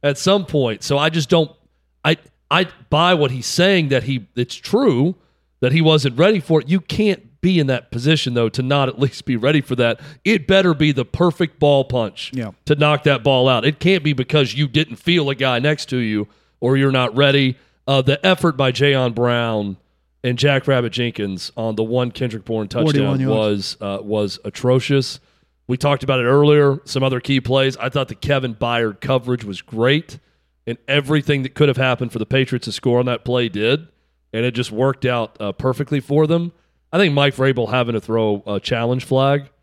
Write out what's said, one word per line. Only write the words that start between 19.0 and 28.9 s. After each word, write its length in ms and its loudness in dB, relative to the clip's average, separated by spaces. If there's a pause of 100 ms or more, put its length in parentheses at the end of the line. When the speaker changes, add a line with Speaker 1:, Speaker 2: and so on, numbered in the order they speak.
Speaker 1:
Brown 600 -2 (460)
and 160 -2
Jack 280 2
Rabbit 240 0
Jenkins 680 -6
on 180 -4
the 80 -2
one 280 -2
Kendrick 340 -8
Bourne 220 -4
touchdown 180 -2
Speaker 2:
Forty-one 340 0
yards. 160 0
Speaker 1:
was, 460 -2
uh, 220 -6
was 400 -4
atrocious. 760 0 (480)
We 100 -2
talked 260 0
about 160 0
it 60 -2
earlier, 600 4
some 180 -4
other 160 -2
key 220 0
plays. 360 0
I 120 -6
thought 180 -4
the 80 -14
Kevin 400 -4
Byard 460 -2